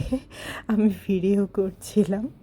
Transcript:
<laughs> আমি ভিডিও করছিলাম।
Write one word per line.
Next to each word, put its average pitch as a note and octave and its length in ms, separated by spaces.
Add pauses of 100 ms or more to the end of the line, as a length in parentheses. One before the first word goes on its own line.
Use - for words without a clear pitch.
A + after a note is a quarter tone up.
(220)
<laughs> - 440
আমি G#3+ 240 (160)
ভিডিও G3 400
করছিলাম। G3 840 (140)